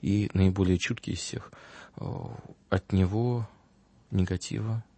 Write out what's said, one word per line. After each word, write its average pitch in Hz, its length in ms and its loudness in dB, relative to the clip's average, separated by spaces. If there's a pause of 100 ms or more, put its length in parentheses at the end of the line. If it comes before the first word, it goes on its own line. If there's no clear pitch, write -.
и 101 320 0
наиболее 92 460 4
чуткий - 340 -6
из 92 60 -4
всех. - 340 -10 (460)
Э, - 60 -8 (640)
от - 220 0
него 107 540 2 (640)
негатива 107 720 -2 (160)